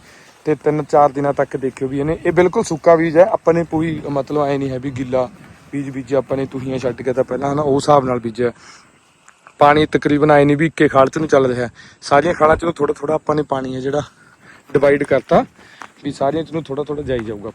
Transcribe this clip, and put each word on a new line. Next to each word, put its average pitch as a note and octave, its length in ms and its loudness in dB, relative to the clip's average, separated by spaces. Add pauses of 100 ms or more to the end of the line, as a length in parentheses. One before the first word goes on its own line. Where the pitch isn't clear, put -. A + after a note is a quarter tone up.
(460)
ਤੇ D3+ 100 0
ਤਿੰਨ D3+ 280 -2
ਚਾਰ D3 260 4
ਦਿਨਾਂ C#3 240 -2
ਤੱਕ C#3+ 240 -4
ਦੇਖਿਓ C3+ 300 -6
ਵੀ C#3 120 -6
ਇਹਨੇ, D3+ 260 -2
ਇਹ F3 60 0
ਬਿਲਕੁਲ F3+ 320 2
ਸੁੱਕਾ E3+ 320 2
ਬੀਜ D#3+ 220 0
ਹੈ, F3+ 80 8
ਆਪਾਂ E3 280 0
ਨੇ E3+ 180 0
ਕੋਈ D#3+ 380 -2
ਮਤਲਬ C#3+ 360 -2
ਐਂ C#3 140 -2
ਨਹੀਂ C3+ 100 -4
ਹੈ C3 100 -6
ਵੀ C3+ 120 -8
ਗਿੱਲਾ B2+ 380 -4 (420)
ਬੀਜ C#3+ 180 -6
ਬੀਜਿਆ C3 280 -4
ਆਪਾਂ C3 200 -2
ਨੇ C3+ 80 -4
ਤੂਹੀਆਂ C3 340 -6
ਛੱਡ B2 220 -4
ਕੇ B2 120 -2
ਤਾਂ B2+ 100 2
ਪਹਿਲਾਂ, B2+ 260 -4
ਹੈ C#3+ 60 -2
ਨਾ, D3+ 60 0
ਉਹ C#3 140 2
ਹਿਸਾਬ C#3+ 300 4
ਨਾਲ B2 140 -2
ਬੀਜਿਆ। A#2 320 -4 (1080)
ਪਾਣੀ D3 280 6
ਤਕਰੀਬਨ D3 460 2
ਐਂ C#3+ 140 6
ਨਹੀਂ C#3+ 120 2
ਵੀ C#3 80 0
ਇੱਕੇ C#3+ 220 2
ਖਾਲ C3+ 200 4
'ਚ - 100 -4
ਨੂੰ D#3 100 -4
ਚੱਲ C#3 180 2
ਰਿਹਾ, B2 240 -4 (320)
ਸਾਰੀਆਂ D3 320 2
ਖਾਲਾਂ D#3 220 2
'ਚ D#3 80 -4
ਨੂੰ E3 100 -2
ਥੋੜ੍ਹਾ C#3+ 200 -2
ਥੋੜ੍ਹਾ D3 220 -4
ਆਪਾਂ D3+ 200 -4
ਨੇ D3+ 60 0
ਪਾਣੀ C3 340 -6
ਹੈ C3 40 -8
ਜਿਹੜਾ C#3 220 -4 (720)
ਡਿਵਾਈਡ C#3+ 300 2
ਕਰਤਾ, D#3 420 0 (580)
ਵੀ C#3 80 -6
ਸਾਰੀਆਂ C#3+ 320 -2
'ਚ D3 80 -18
ਨੂੰ D#3 120 -6
ਥੋੜ੍ਹਾ C#3 200 -8
ਥੋੜ੍ਹਾ D3 200 -8
ਜਾਈ C3 160 -4
ਜਾਊਗਾ G#2+ 360 -10